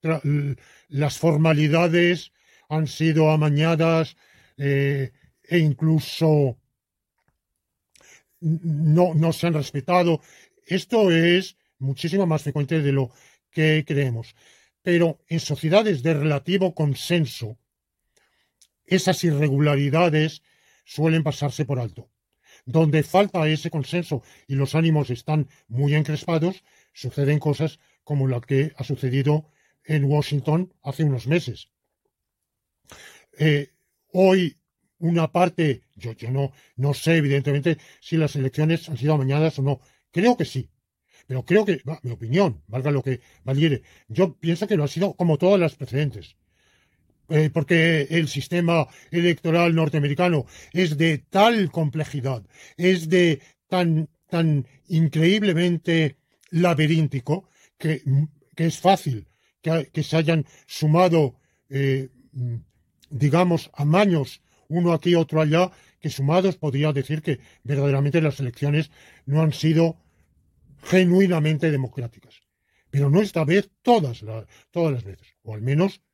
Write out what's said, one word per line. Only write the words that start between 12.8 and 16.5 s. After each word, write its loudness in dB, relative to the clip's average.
de 0
lo -2
que 2
creemos. -4
Pero 0
en -4
sociedades 0
de 0
relativo -2